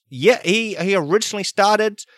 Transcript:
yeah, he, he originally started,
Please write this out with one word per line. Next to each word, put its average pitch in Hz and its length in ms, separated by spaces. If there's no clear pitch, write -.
yeah, 151 340
he, 214 320
he 185 200
originally 190 480
started, 208 600